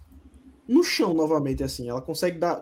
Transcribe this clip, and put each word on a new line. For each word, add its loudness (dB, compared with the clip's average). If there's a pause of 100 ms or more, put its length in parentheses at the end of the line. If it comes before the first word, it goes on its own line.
(680)
no 6
chão 0
novamente, 0
assim. -6
Ela -4
consegue -4
dar, 0